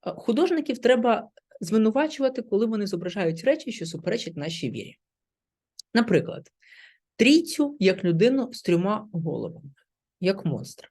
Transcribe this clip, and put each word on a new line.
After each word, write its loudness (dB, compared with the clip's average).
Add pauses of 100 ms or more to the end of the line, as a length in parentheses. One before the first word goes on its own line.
Е, -6
Художників 0
треба 2 (320)
звинувачувати, 0
коли 0
вони -2
зображають -4
речі, 0
що -8
суперечать -6
нашій -6
вірі. -12 (1000)
Наприклад, 0 (720)
трійцю 4
як 2
людину 2
з -18
трьома 0
головами, -8 (500)
як -2
монстра. -6